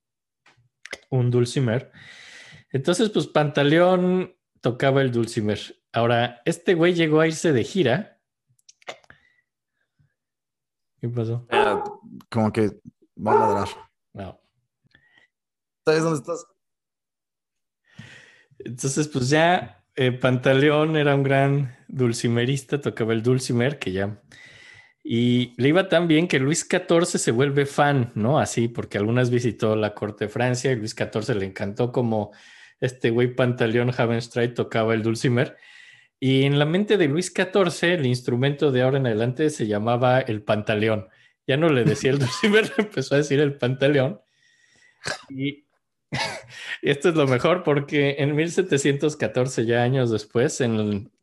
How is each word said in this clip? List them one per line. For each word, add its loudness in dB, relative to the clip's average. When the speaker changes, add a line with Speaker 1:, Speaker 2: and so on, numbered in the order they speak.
Speaker 1:
un 0
dulcimer. 0
Entonces, 0
pues, -2
Pantaleón 2
tocaba 2
el 0
dulcimer. -2
Ahora, 0
este 0
güey 2
llegó 2
a 4
irse 0
de 2
gira. -2
¿Qué -6
pasó? -4
Speaker 2:
Eh, 2
como 0
que 0
va -2
a 6
ladrar. 0
Speaker 1:
No. -14
Speaker 2:
¿Sabes 2
dónde 0
estás? -10
Speaker 1:
Entonces, -4
pues, -4
ya, 0
eh, 2
Pantaleón 2
era 2
un 0
gran 0
dulcimerista, -2
tocaba -2
el -2
dulcimer, 0
que -8
ya. -4
Y 0
le 4
iba 2
tan 2
bien 4
que 0
Luis 0
catorce 0
se -2
vuelve 0
fan, 0
¿no? 0
Así, 0
porque -8
algunas 2
visitó 0
la 0
corte -6
de -4
Francia -2
y 0
Luis -8
catorce -4
le -4
encantó -6
como -2
este -2
güey 0
Pantaleón 0
Havenstreit -2
tocaba 0
el -2
dulcimer. 0
Y 2
en 2
la 4
mente 2
de 2
Luis -2
catorce, 0
el 0
instrumento 0
de 2
ahora 2
en 0
adelante 0
se -4
llamaba 2
el -4
pantaleón. 0
Ya 0
no 2
le 4
decía 2
el 2
dulcimer, 2
<laughs> -8
le 2
empezó -6
a 4
decir 0
el 0
pantaleón. 0
Y, -8
<laughs> -10
y 0
esto 0
es 2
lo 4
mejor, 2
porque 0
en -2
mil -2
setecientos 0
catorce, -2
ya 2
años 0
después, -2
en, -2